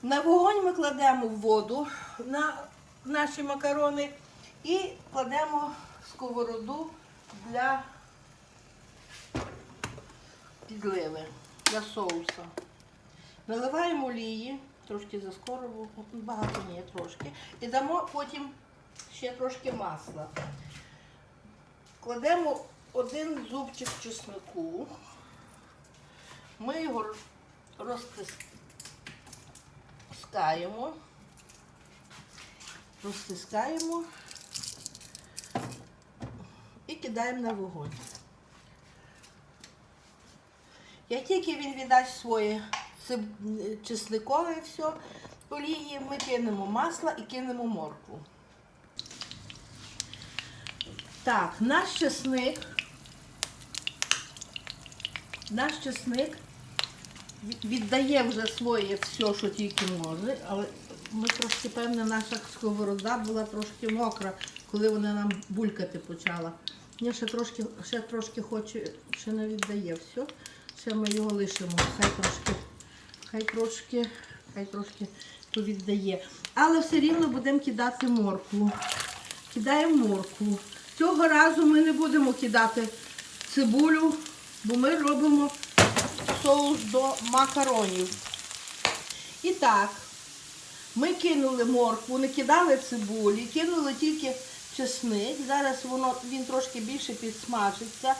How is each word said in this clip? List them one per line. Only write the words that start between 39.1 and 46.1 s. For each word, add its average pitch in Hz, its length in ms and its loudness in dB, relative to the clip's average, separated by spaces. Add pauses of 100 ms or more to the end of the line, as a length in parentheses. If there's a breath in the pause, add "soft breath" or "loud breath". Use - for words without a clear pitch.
Як 254 160 -4
тільки 339 300 0
він 277 180 -6
віддасть 254 460 4
своє 214 440 0 (440)
циб-, 214 760 -6
чесникове 269 800 0
все, 311 320 -4 (560 loud breath)
олії, 294 600 -6
ми 277 80 -4